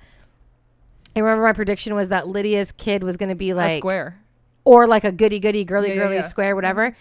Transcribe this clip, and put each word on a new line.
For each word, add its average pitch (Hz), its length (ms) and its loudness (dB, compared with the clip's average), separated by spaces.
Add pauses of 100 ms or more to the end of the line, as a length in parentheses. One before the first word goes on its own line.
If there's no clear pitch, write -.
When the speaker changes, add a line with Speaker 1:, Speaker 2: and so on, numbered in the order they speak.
(1160)
Speaker 1:
I 220 40 0
remember 220 240 0
my 226 100 2
prediction 208 400 -4
was 202 160 -2
that 180 180 -2
Lydia's 202 440 -4
kid 202 320 -4
was 180 120 -4
gonna 190 200 -6
be, 185 160 -6
Speaker 2:
A 180 40 -4
Speaker 1:
like, 170 220 -2
Speaker 2:
square. 185 420 -8 (440)
Speaker 1:
or, 240 240 10
like, 220 160 4
a 208 80 0
goody 208 280 0
goody, 208 260 -2
girly 202 240 -2
Speaker 2:
Yeah, 196 60 -4
yeah, 196 80 -2
Speaker 1:
girly 196 120 -2
Speaker 2:
yeah. 190 80 -2
Speaker 1:
square, 196 320 -2
whatever. 196 460 -2